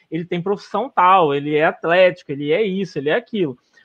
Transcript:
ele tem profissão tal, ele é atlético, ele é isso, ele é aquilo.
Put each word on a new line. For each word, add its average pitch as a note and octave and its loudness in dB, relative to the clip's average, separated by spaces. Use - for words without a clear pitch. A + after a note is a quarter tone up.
ele F3 -6
tem F3 -6
profissão G3+ -6
tal, F3+ 4
ele D3 -2
é D3+ 2
atlético, F3+ 0
ele D3 -4
é F#3 2
isso, F#3+ -4
ele C#3+ -4
é E3 0
aquilo. G3+ -4